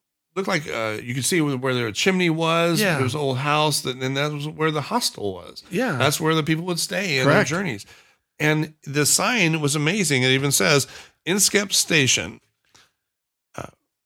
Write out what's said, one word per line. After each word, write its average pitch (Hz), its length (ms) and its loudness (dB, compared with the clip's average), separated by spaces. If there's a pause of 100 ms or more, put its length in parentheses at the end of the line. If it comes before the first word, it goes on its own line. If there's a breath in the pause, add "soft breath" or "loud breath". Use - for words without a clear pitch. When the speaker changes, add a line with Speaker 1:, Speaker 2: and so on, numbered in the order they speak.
(360)
Speaker 1:
looked 196 140 -4
like, 170 200 -2
uh, 110 320 -4
you 120 120 -8
could 120 120 -4
see 185 140 0
where, 147 160 0
where 127 180 -2
their 120 200 -2
chimney 185 360 2
was. 165 520 2
Speaker 2:
Yeah. 185 140 2
Speaker 1:
There 131 80 2
was 131 120 -2
an 151 60 -4
old 135 160 0
house, 147 440 2
that, 131 140 -6
and 131 220 -4
that 151 160 -2
was 143 120 -8
where 156 260 -2
the 151 100 4
hostel 135 540 -2
was. - 360 -16
Speaker 2:
Yeah. 208 220 0
Speaker 1:
That's 135 260 2
where 160 160 2
the 160 80 2
people 160 220 -2
would 175 160 -4
stay 180 360 -2
in 131 60 2
Speaker 2:
Correct. 147 260 4
Speaker 1:
their 165 100 -2
journeys. 143 260 -6 (540 soft breath)
And 156 340 0 (100)
the 147 220 0
sign 180 560 2
was 143 140 0
amazing. 151 480 0
It 131 80 4
even 139 200 2
says, 151 340 4 (400 loud breath)
Inskip 196 480 0
Station, 120 680 0 (1160 soft breath)
uh, - 120 -10 (380)